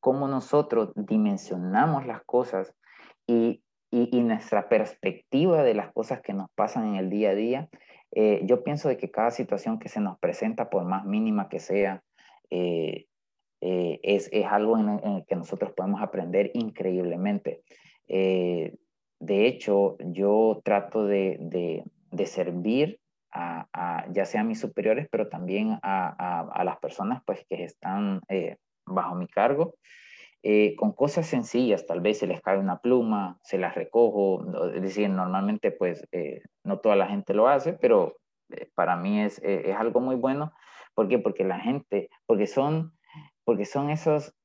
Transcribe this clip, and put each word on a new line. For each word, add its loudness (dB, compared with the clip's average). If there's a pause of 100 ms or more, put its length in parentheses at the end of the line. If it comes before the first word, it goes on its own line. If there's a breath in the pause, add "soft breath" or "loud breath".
cómo 2
nosotros 2
dimensionamos 0
las -8
cosas 0 (540 loud breath)
y, 2 (300)
y, 2
y 4
nuestra 0
perspectiva 2
de 4
las -4
cosas -4
que -8
nos -6
pasan -2
en -2
el -2
día 2
a 2
día. -2 (420 loud breath)
Eh, 4
yo 2
pienso -2
de 0
que -8
cada 2
situación -4
que -12
se -6
nos -4
presenta, -2
por 0
más -2
mínima 0
que -6
sea, -2 (480 soft breath)
eh, -2 (540)
eh, -2
es, 2
es 2
algo 2
en, 2
en -2
el -6
que -2
nosotros -6
podemos -2
aprender 0
increíblemente. -2 (460 soft breath)
Eh, 0 (460)
de 2
hecho, 2
yo 2
trato 0
de, 0
de, -4 (260)
de -2
servir -2 (360)
a, -8
a, -6
ya 0
sea -2
a 0
mis -4
superiores, -2
pero -2
también -2
a, -
a, -2 (120)
a -2
las -2
personas, -6
pues, -4
que -6
están, -4
eh, -4 (280)
bajo -4
mi -6
cargo, 0 (680 loud breath)
eh, 4
con 0
cosas 0
sencillas. 0
Tal -4
vez 2
se -2
les -4
cae 2
una -2
pluma, 0
se -4
las -2
recojo, 2
no, -4
es -4
decir, 0
normalmente, 0
pues, -4
eh, -6 (200)
no -4
toda 4
la 4
gente -4
lo 6
hace, 2
pero, 4 (320)
eh, -14
para 2
mí 0
es, -4
eh, 0
es 0
algo 0
muy 0
bueno. -2 (420 loud breath)
¿Por 0
qué? 2
Porque -2
la 0
gente, -4 (160 soft breath)
porque 4
son, -2 (500 loud breath)
porque 0
son -4
esos 0 (120)